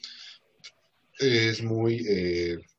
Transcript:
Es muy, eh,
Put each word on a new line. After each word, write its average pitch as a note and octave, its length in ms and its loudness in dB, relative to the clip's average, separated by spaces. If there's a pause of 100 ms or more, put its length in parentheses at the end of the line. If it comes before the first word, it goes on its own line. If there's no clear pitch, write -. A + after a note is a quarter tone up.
(1200)
Es A2+ 420 2
muy, A2+ 460 0
eh, F2 520 0 (200)